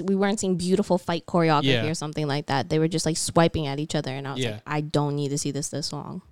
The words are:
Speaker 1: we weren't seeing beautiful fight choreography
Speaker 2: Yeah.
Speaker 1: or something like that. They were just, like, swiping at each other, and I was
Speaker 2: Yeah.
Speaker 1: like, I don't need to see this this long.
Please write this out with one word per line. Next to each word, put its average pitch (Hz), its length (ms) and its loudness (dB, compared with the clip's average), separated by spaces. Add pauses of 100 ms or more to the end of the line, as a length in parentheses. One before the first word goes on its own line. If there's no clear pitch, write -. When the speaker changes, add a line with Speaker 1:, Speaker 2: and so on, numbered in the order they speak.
Speaker 1:
we 196 100 2
weren't 196 240 2
seeing 185 180 0
beautiful 180 420 2
fight 170 260 -4
choreography 160 400 4
Speaker 2:
Yeah. 123 220 2
Speaker 1:
or 160 80 -2
something 151 320 -4
like 143 200 -2
that. 135 220 0
They 156 80 2
were 160 100 4
just, 165 200 0
like, 160 100 0
swiping 165 480 2
at 139 140 -4
each 156 160 -4
other, 135 160 -2
and 135 160 -8
I 139 60 -6
was 135 100 -4
Speaker 2:
Yeah. 113 80 -2
Speaker 1:
like, 104 160 -10
I 151 140 -2
don't 147 340 0
need 143 140 -2
to 143 100 -2
see 147 100 -2
this 143 200 -6
this 143 220 -6
long. 147 300 -10 (100)